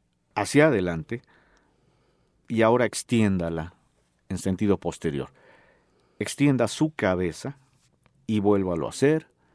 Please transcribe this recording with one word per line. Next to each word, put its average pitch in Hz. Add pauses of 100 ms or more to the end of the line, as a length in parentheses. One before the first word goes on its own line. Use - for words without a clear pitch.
(340)
hacia 139
adelante 92 (1200)
y 110
ahora 117
extiéndala 90 (560)
en 95
sentido 95
posterior. 76 (880)
Extienda 127
su 156
cabeza 92 (720)
y 107
vuélvalo 95
a 55
hacer, 151 (260)